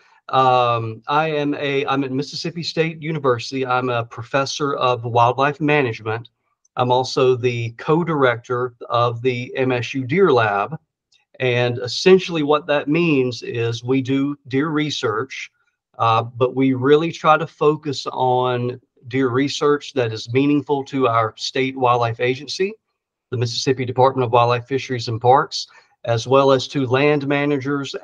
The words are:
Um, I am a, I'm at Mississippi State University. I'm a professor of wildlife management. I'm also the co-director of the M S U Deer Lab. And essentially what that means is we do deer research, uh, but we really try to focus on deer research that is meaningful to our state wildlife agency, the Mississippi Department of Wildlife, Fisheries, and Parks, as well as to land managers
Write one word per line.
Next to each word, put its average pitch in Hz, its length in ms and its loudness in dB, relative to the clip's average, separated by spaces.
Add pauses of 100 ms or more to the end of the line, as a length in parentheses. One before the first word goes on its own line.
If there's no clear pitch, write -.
(280)
Um, 120 800 2
I 151 220 0
am 147 260 -2
a, 139 300 -2
I'm 135 180 0
at 131 80 -6
Mississippi 147 500 -6
State 160 400 -4
University. 135 640 -2
I'm 127 220 0
a 120 160 0
professor 135 720 -4
of 123 300 0
wildlife 127 560 2
management. 117 680 0 (480)
I'm 123 160 0
also 127 460 2
the 120 400 -2
co-director 127 960 0 (140)
of 120 320 0
the 123 340 -4
M 131 160 0
S 120 220 -2
U 135 100 -4
Deer 160 300 4
Lab. 110 440 2 (640)
And 123 380 0
essentially 180 640 2
what 147 240 0
that 143 200 0
means 143 560 0
is 117 400 -4
we 131 180 2
do 139 460 -2
deer 135 220 0
research, 135 840 -4 (480)
uh, 113 240 2
but 123 320 -2
we 135 180 2
really 147 380 2
try 156 260 2
to 160 80 -6
focus 151 680 -2
on 123 640 -2 (300)
deer 131 180 0
research 143 680 0
that 117 180 0
is 110 180 -10
meaningful 139 540 0
to 131 240 0
our 113 260 0
state 131 400 -4
wildlife 120 460 0
agency, 139 520 -2 (580)
the 117 60 -4
Mississippi 117 460 -2
Department 127 420 2
of 113 60 -4
Wildlife, 120 340 4
Fisheries, 127 440 -4
and 113 100 -4
Parks, - 480 2 (380)
as 117 200 -2
well 135 280 4
as 123 160 0
to 139 160 -2
land 139 420 2
managers 143 760 -2